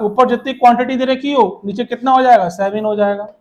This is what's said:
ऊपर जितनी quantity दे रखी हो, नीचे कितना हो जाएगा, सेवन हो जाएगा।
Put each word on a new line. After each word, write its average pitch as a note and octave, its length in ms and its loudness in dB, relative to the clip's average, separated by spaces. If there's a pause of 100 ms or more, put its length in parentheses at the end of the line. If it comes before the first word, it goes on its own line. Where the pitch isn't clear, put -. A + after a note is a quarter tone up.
ऊपर G#3+ 280 0
जितनी A#3+ 260 -4
quantity B3 420 2
दे B3+ 100 -2
रखी C4 260 -2
हो, G#3+ 320 0
नीचे G3+ 200 -6
कितना B3 260 -4
हो C4 120 4
जाएगा, A3 280 2
सेवन G3+ 340 -4
हो G#3+ 120 -2
जाएगा। G#3 320 -2 (120)